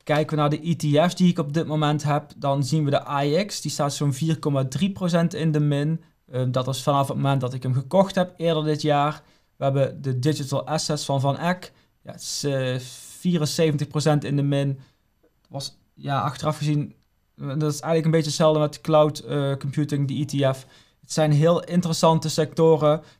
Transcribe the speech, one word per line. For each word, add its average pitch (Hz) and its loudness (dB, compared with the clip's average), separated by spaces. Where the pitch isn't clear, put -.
Kijken 151 0
we 151 0
naar 147 2
de 151 -2
E 170 2
T 151 2
F's 175 -4
die 180 6
ik 175 0
op 147 -4
dit 160 0
moment 151 0
heb, 147 -2
dan 139 0
zien 156 0
we 143 0
de - 0
A 139 -2
I 151 0
X. - -10
Die 147 -6
staat 143 -2
zo'n 143 0
vier 160 0
komma 135 0
drie 165 -2
procent 170 0
in 156 -2
de 151 2
min. 147 0
Eh, 127 -4
dat 127 -2
is 127 -6
vanaf 143 2
het 151 -6
moment 139 0
dat 123 -4
ik 127 -10
hem 131 -2
gekocht 185 2
heb, 180 -2
eerder 165 0
dit 151 -2
jaar. 147 0
We - -8
hebben 139 0
de 131 -4
digital 139 -2
assets 156 -4
van 139 0
Van 139 0
Eck. 175 -4
Ja, - -16
het - -18
is, - -8
eh, 131 -2
vierenzeventig 156 0
procent 151 0
in 139 -2
de 143 0
min. 139 -2
Was, - -12
ja, 139 -4
achteraf 151 -4
gezien, 147 -2
eh, 139 -12
dat 151 -2
is 147 -8
eigenlijk 160 0
een 160 4
beetje 156 2
hetzelfde 156 2
met 151 -2
cloud, 151 4
eh, 139 -4
computing, 143 -2
die 131 -4
E 147 -2
T 135 0
F. - -18
Het - -6
zijn 156 4
heel 160 4
interessante 165 2
sectoren, 156 4